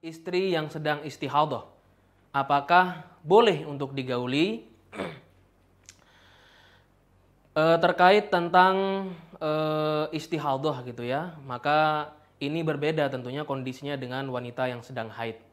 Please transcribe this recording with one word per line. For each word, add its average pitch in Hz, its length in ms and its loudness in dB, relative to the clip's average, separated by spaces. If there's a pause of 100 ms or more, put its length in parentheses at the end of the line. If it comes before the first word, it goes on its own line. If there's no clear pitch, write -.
Istri 175 560 -2
yang 156 160 -2
sedang 151 320 -4
istihadah, 143 560 -2 (720)
apakah 156 720 2 (160)
boleh 170 480 4
untuk 139 240 -6
digauli? 131 720 -2 (240)
<clears throat> 180 400 -10 (2250)
Eh, 160 320 4
terkait 185 480 6
tentang, 190 800 2 (240)
eh, 156 680 -2 (100)
istihadah 143 720 -4
gitu 120 160 -12
ya, 151 400 -6
maka 151 640 0 (320)
ini 151 240 -4
berbeda 151 480 0
tentunya 127 320 -8
kondisinya 135 560 -8
dengan 131 320 -8
wanita 123 400 -6
yang 120 80 -10
sedang 113 320 -10
haid. 113 240 -8 (160)